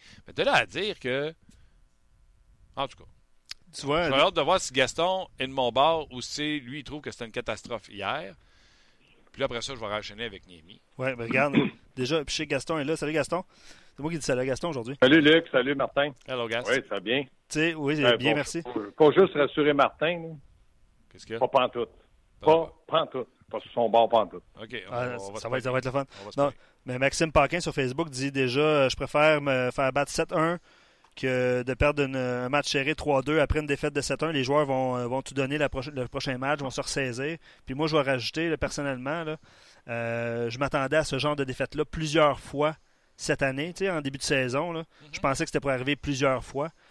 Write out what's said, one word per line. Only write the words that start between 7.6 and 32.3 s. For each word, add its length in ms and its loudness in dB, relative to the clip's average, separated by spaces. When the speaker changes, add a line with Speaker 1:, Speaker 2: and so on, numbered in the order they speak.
Speaker 1:
hier. 440 -6
Puis 100 -10
là, 60 0
après 140 -4
ça, 140 -8
je 60 -12
vais 60 -8
enchaîner 380 -6
avec 220 -12
Niemi. 340 -20
Speaker 2:
Ouais, 200 -4
mais 80 -6
regarde, 300 0
<coughs> 220 -20
déjà, 280 -2
puis 80 -8
je 60 -4
sais 80 -4
que 40 -6
Gaston 280 -2
est 60 -4
là. 120 -2
Salut 160 -4
Gaston. 320 -2
C'est 60 -14
moi 80 -4
qui 80 -6
dis 60 -10
salut 160 0
à 60 -2
Gaston 240 -4
aujourd'hui. 300 -8
Speaker 3:
Salut 200 8
Luc, 320 6
salut 240 2
Martin. 360 -2
Speaker 1:
Hello, 220 -4
Gas. 180 -4
Speaker 3:
Oui, 100 2
ça 80 -6
va 40 -4
bien ? 220 -2
Speaker 2:
Tu 60 -10
sais, 260 0
oui, 300 -2
Speaker 3:
Euh, 120 6
Speaker 2:
bien, 160 2
Speaker 3:
faut, 40 2
Speaker 2:
merci. 260 -4
Speaker 3:
faut, 240 -6
faut 140 8
juste 220 6
rassurer 380 2
Martin, 480 2
là. 140 -12
Speaker 1:
Qu'est-ce 160 -20
qu'il 80 -10
y 20 -6
a ? 20 -6
Speaker 3:
Pas 80 2
pantoute. 440 2
Speaker 1:
Pas 60 0
Speaker 3:
Pas 60 8
Speaker 1:
encore. 360 2
Speaker 3:
pantoute. 400 -2
Pas 120 -6
sur 120 -20
son 160 2
bord 200 6
pantoute. 340 2
Speaker 1:
Ok, 280 -12
on 40 -12
Speaker 2:
Ah, 140 -4
Speaker 1:
va, 120 -8
Speaker 2:
ça, 60 -10
Speaker 1:
on 80 -10
va 60 -8
Speaker 2:
ça 40 -10
Speaker 1:
se 60 -8
Speaker 2:
va 100 -2
être, 60 -6
ça 60 -2
va 80 0
être 60 -4
le 80 -4
fun. 140 -2
Speaker 1:
On 20 -16
va 80 -14
se 80 -2
Speaker 2:
Non, 60 6
Speaker 1:
parler. 100 -2
Speaker 2:
mais 120 -4
Maxime 320 2
Paquin 300 4
sur 120 -4
Facebook 360 0
dit 240 -4
déjà, 280 2
euh, « 300 6
Je 60 -4
préfère 440 4
me 300 0
faire 220 0
battre 180 0
sept 220 -2
un 260 0
que 480 0
de 120 -2
perdre 280 2
une, 140 -2
un 320 -2